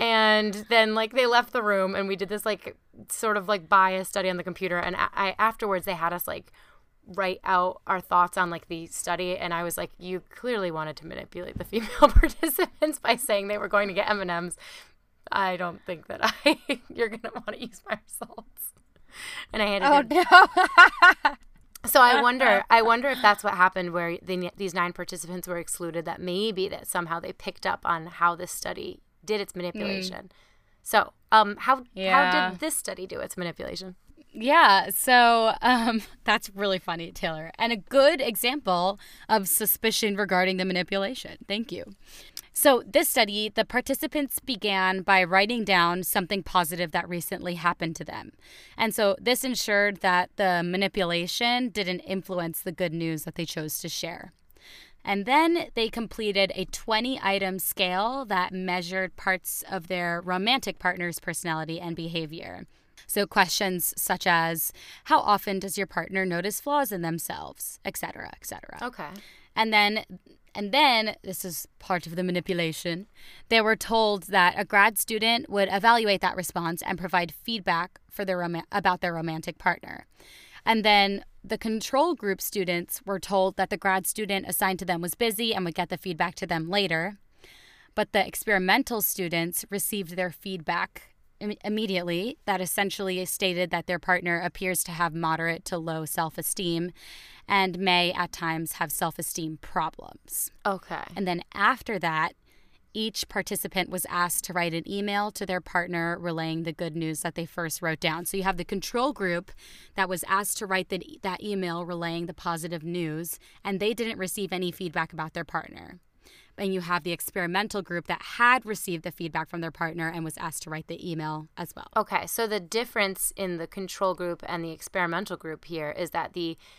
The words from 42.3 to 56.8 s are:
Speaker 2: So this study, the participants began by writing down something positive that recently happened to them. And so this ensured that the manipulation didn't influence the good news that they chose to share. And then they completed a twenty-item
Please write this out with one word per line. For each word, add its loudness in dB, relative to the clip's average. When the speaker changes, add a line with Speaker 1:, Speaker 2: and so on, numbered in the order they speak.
Speaker 2:
So 6
this 2
study, 0
the 0
participants -2
began 0
by 6
writing 4
down 4
something 0
positive 0
that -4
recently -6
happened -2
to -12
them. -12
And 0
so 2
this 0
ensured 0
that 4
the 2
manipulation 0
didn't -4
influence -6
the -6
good -2
news -4
that -10
they -6
chose -8
to -10
share. -10
And -2
then 4
they 0
completed -2
a -4
twenty-item -2